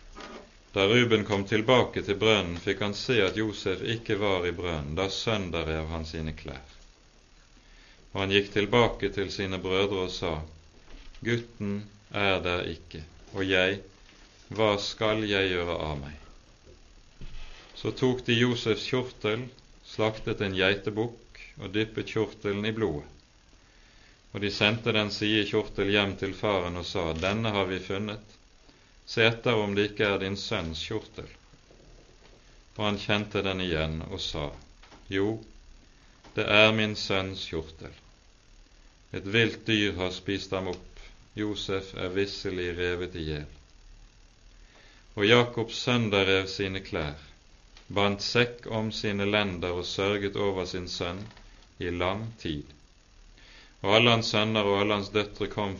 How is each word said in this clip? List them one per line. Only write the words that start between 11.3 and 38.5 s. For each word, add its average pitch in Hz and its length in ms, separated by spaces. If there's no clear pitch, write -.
er 98 320
der 90 280
ikke, 80 340
og 98 120
jeg, 95 340
hva 107 220
skal 110 460
jeg 98 240
gjøre 87 260
av 78 220
meg?» 71 160
Så 107 160
tok 127 320
de 120 80
Josefs 117 560
kjortel, 123 540
slaktet 110 560
en 95 140
geitebukk 101 840
og 101 140
dyppet 110 360
kjortelen 104 560
i 110 80
blodet. 85 320
Og 98 100
de 101 120
sendte 110 400
den 107 200
side 107 320
kjortel 104 440
hjem 101 280
til 95 200
faren 90 400
og 85 80
sa, 82 280
«Denne 101 400
har 98 160
vi 92 120
funnet. 104 540
Se 117 200
etter 117 320
om 101 160
det 104 160
ikke 107 160
er 98 160
din 98 160
sønns 82 480
kjortel.» - 440
Og 107 100
han 104 160
kjente 104 440
den 95 160
igjen 80 460
og 95 140
sa, 73 280
«Jo, 104 300
det 107 120
er 107 280
min 107 240
sønns 95 520
kjortel. - 440